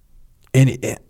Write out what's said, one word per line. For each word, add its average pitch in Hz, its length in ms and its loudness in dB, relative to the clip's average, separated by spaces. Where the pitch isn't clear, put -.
and, 123 460 0